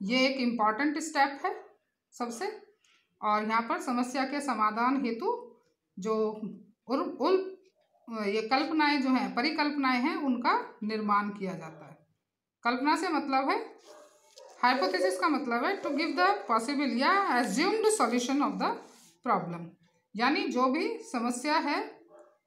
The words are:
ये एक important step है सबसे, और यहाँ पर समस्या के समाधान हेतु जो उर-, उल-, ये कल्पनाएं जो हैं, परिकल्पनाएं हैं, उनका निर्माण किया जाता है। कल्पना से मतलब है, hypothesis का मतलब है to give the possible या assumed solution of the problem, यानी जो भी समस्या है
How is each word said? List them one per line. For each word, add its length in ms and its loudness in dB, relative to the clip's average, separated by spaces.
ये 260 2
एक 100 0
important 640 2
step 460 0
है 200 -4
सबसे, 500 -6
और 260 0
यहाँ 140 2
पर 200 -2
समस्या 420 -2
के 180 -4
समाधान 640 0
हेतु 520 -4
जो 420 -2
उर-, 300 -2
उल-, 360 2
ये 160 0
कल्पनाएं 600 2
जो 80 0
हैं, 260 0
परिकल्पनाएं 680 0
हैं, 140 0
उनका 680 0
निर्माण 460 0
किया 240 -6
जाता 340 -14
है। 100 -20
कल्पना 320 2
से 140 0
मतलब 400 0
है, 80 0
hypothesis 580 2
का 100 2
मतलब 360 0
है 160 -2
to 80 -4
give 220 0
the 180 4
possible 460 0
या 320 4
assumed 580 2
solution 400 2
of 200 0
the 140 0
problem, 380 0
यानी 320 2
जो 180 2
भी 320 0
समस्या 600 -2
है 440 -2